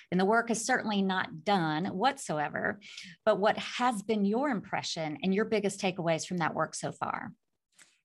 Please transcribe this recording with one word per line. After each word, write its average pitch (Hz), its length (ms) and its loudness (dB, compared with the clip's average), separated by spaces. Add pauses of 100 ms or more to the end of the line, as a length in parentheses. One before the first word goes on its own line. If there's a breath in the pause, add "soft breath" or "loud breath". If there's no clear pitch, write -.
and 180 100 2
the 190 60 4
work 233 240 4
is 226 160 -2
certainly 214 380 2
not 185 400 -2
done 165 420 2 (100)
whatsoever. 180 840 -2 (440 loud breath)
But 214 160 4
what 208 200 4
has 240 420 0
been 214 240 2
your 240 240 2
impression 160 720 -4
and 190 100 2
your 214 140 2
biggest 202 340 0
takeaways 170 460 0
from 180 120 -4
that 160 180 0
work 160 180 -2
so - 180 -6
far? - 400 -6 (720 soft breath)